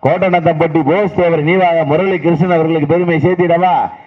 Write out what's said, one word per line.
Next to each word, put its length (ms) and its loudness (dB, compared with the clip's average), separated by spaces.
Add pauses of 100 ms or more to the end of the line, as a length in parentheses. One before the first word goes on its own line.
கோட்டநத்தம்பட்டி 840 0
போஸ் 300 0
தேவர் 300 0
நீவாக 420 2
முரளி 340 0
கிருஷ்ணன் 320 0
அவர்களுக்கு 360 0
பெருமை 320 0
சேர்த்திடவா? 500 0 (320)